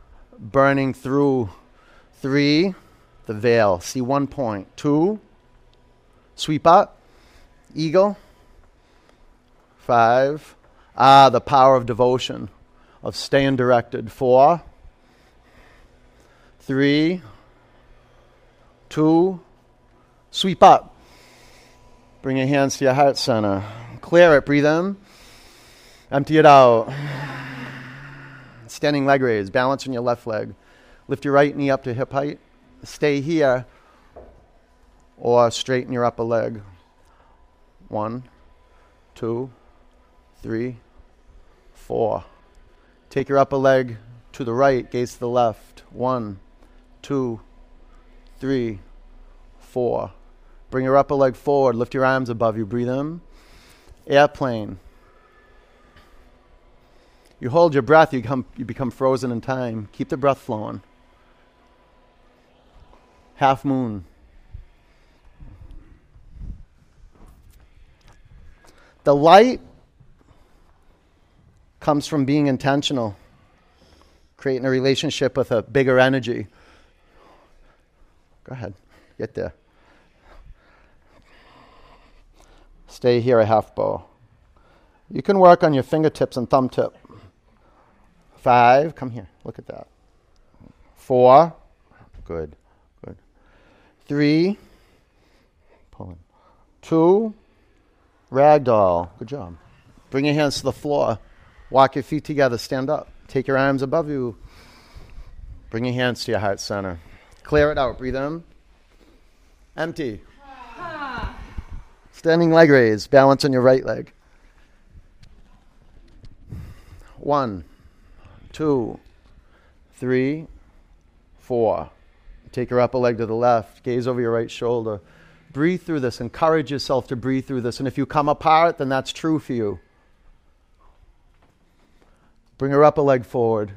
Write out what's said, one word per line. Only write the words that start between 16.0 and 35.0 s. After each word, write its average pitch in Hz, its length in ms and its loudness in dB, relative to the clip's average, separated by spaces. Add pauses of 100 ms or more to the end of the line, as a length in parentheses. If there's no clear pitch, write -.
three, 147 640 -2 (1700)
two, 165 500 0 (880)
sweep - 320 -2
up. 165 320 8 (1300)
Bring 131 140 -4
your 131 120 0
hands 139 300 0
to 139 60 -4
your 131 100 2
heart 139 240 2
center. 104 460 -2 (380)
Clear 170 340 6
it, 131 100 2
breathe 143 200 0
in. 175 320 -2 (1120)
Empty 143 260 -2
it 151 80 6
out. 127 460 8 (1800)
Standing 147 380 -2
leg 139 160 2
raise, 107 280 -2
balance 131 380 -2
on 131 60 -8
your 120 80 -6
left 120 260 -4
leg. 107 260 -8 (540)
Lift 135 160 -8
your 143 100 -2
right 143 220 2
knee 139 140 -2
up 135 140 -2
to 123 100 -8
hip 123 180 -8
height. 139 280 -6 (440)
Stay 143 380 -4
here 135 440 0 (1500)